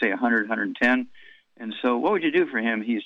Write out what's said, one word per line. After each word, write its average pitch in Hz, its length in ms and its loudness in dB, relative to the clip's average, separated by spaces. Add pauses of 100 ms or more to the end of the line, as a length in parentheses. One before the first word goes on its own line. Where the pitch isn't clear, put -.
say, 107 100 2
a 92 60 -2
hundred, 113 300 2
hundred 107 200 -2
and 90 80 -6
ten. 127 320 2 (520)
And 110 220 -8
so 123 160 0
what 151 140 0
would 196 100 2
you 160 100 0
do 170 200 4
for 123 80 -2
him? 110 240 0
He's 120 220 -2